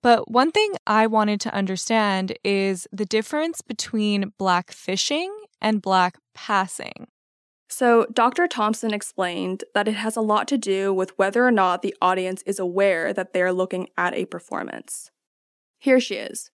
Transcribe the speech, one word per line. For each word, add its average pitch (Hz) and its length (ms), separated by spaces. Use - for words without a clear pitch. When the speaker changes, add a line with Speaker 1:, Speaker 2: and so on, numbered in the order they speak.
Speaker 1:
But 233 300
one 254 200
thing 415 240
I 220 180
wanted 214 360
to - 120
understand 196 880
is 196 480
the 202 140
difference 302 560
between 208 800
Black 180 320
fishing 311 640
and 214 200
Black 185 360
passing. - 760
Speaker 2:
So 233 440
Doctor 254 340
Thompson 220 460
explained 185 720
that 208 120
it 214 80
has 214 200
a 226 60
lot 214 260
to 277 100
do 196 360
with 190 260
whether 208 260
or 247 60
not 185 300
the - 200
audience 185 460
is 202 100
aware 180 560
that 185 200
they're 180 200
looking 185 440
at 175 160
a 185 120
performance. - 880
Here 262 220
she 233 160
is. - 420